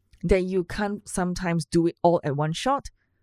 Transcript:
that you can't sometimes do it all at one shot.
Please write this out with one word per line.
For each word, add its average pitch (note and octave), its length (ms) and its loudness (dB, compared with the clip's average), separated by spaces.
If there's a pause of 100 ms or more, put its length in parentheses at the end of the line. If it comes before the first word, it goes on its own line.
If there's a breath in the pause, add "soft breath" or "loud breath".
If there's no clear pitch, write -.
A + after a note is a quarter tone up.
(220)
that F#3 200 4
you F#3 240 0
can't G#3 420 -6
sometimes F3 580 -2
do E3+ 220 2
it - 160 -2
all E3+ 220 4
at C#3 100 0
one D3+ 160 -2
shot. C4 380 -2 (320)